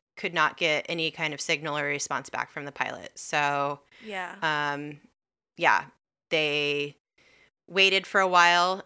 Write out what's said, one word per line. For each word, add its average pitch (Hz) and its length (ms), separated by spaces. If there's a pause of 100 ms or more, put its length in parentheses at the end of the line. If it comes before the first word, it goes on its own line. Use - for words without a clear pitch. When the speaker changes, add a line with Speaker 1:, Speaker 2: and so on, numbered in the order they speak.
(180)
Speaker 1:
could 175 160
not 156 240
get 156 300
any 160 240
kind 156 220
of 139 80
signal 151 360
or 147 80
response 143 440
back - 220
from 143 140
the 143 60
pilot. 120 440
So, 143 680 (220)
Speaker 2:
Yeah. 190 380
Speaker 1:
um, 147 580 (580)
yeah, 131 280 (440)
they 147 640 (720)
waited 190 400
for 196 140
a 190 60
while 175 580